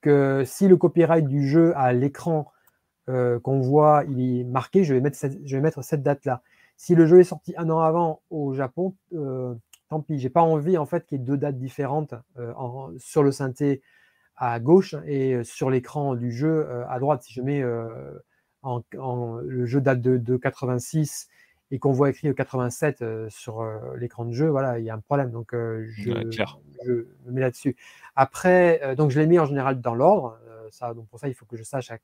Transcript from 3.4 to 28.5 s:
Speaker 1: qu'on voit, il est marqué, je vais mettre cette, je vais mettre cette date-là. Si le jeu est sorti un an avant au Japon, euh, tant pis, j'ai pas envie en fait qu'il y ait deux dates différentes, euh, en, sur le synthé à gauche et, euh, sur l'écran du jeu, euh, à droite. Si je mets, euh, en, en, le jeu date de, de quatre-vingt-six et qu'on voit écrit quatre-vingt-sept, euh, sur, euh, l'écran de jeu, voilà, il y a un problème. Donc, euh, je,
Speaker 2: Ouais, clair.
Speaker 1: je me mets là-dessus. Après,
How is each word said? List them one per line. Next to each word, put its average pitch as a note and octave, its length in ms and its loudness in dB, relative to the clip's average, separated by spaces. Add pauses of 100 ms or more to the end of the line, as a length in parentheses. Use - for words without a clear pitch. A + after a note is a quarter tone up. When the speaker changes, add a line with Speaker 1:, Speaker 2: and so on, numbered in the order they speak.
Speaker 1:
qu'on C3+ 200 0
voit, D3 480 6
il B2+ 320 -2
est B2 40 -6
marqué, B2+ 400 2
je C#3+ 100 2
vais B2+ 60 4
mettre C#3+ 160 0
cette, C#3 280 -6
je C3+ 120 -6
vais C3+ 60 0
mettre D#3 200 -2
cette C#3+ 220 -4
date-là. C#3 380 -2 (340)
Si - 180 0
le E3+ 120 8
jeu F3 120 10
est F3+ 60 10
sorti - 320 -6
un E3 120 -4
an D#3+ 120 0
avant D#3+ 400 0 (100)
au C#3+ 240 -4
Japon, D3+ 400 -4 (200)
euh, C3 400 -6 (340)
tant D#3 120 -4
pis, D3 200 -6
j'ai B2+ 100 -4
pas E3+ 120 4
envie D#3+ 360 2
en D3 80 -2
fait E3+ 200 -4
qu'il C#3+ 120 -6
y - 20 -6
ait B2 40 -8
deux C#3 120 -2
dates C#3 220 -4
différentes, C3+ 560 -6 (240)
euh, A#2+ 180 -10
en, C3 420 -12
sur D3 260 0
le C#3 80 4
synthé C3+ 500 -2 (540)
à A#2+ 240 -4
gauche E3+ 340 4 (120)
et, C3+ 280 0
euh, A#2+ 100 -2
sur - 240 -4
l'écran C3 460 -2
du A#2+ 160 -4
jeu, D3+ 380 0
euh, A#2+ 200 -10
à B2+ 120 -6
droite. C#3 220 0
Si - 100 -20
je B2 100 -8
mets, C#3 200 -2
euh, A#2 260 -4 (720)
en, B2 200 -6 (160)
en, B2 380 -6
le B2+ 300 -6
jeu C3 140 0
date C3 200 2
de, B2+ 160 2
de B2 200 -2
quatre-vingt-six C3 920 -4 (440)
et C3 60 -6
qu'on C#3 140 0
voit C#3 180 2
écrit C#3 220 -4
quatre-vingt-sept, B2+ 680 -4
euh, A2 280 -8
sur, A2 300 -12
euh, A2 180 -8 (180)
l'écran A#2+ 280 -8
de A#2 80 -6
jeu, C#3+ 160 0
voilà, C3+ 300 0
il A2+ 60 -6
y A2 60 -8
a A2 40 -8
un A2 60 -10
problème. C#3 300 -2
Donc, A#2 240 -12
euh, A2+ 360 -6
je, G#2+ 200 -8
Speaker 2:
Ouais, A2+ 160 -4
clair. A2+ 320 -6 (260)
Speaker 1:
je B2 80 -2
me B2 400 -6
mets C3 80 -4
là-dessus. C3 360 -2 (400)
Après, F3 680 4